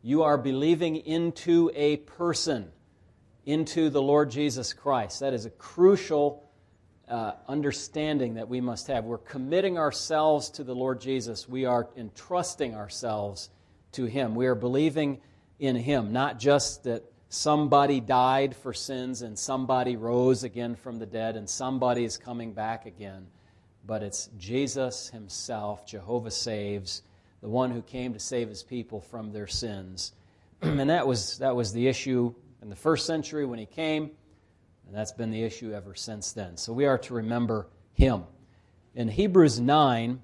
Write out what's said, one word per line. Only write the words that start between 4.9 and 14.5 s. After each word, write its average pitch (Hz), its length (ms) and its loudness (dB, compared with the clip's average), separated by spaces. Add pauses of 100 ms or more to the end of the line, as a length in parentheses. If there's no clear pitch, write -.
That 139 140 0
is 113 120 -4
a 113 40 -10
crucial, 160 1000 4 (600)
uh, 113 240 -4 (140)
understanding 143 880 -2
that 110 120 -8
we 127 140 -4
must 123 260 -6
have. 123 160 -2
We're 113 140 -6
committing 170 600 -2
ourselves 151 760 2
to - 120 -12
the 127 120 -6
Lord 127 260 -2
Jesus. 123 480 -4
We 127 160 -2
are 120 320 2
entrusting 127 760 -4
ourselves 104 760 -6 (440)
to 127 120 -2
Him. 117 300 -2
We 123 100 2
are 127 100 4